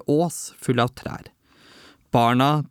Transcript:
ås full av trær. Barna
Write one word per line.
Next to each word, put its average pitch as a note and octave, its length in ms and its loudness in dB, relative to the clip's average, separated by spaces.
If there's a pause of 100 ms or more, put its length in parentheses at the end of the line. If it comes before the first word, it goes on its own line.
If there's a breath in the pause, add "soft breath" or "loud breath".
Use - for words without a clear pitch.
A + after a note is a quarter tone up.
ås D#3 460 -2 (100)
full B2 200 0
av A#2+ 160 -2
trær. - 280 -14 (840 soft breath)
Barna C3 580 2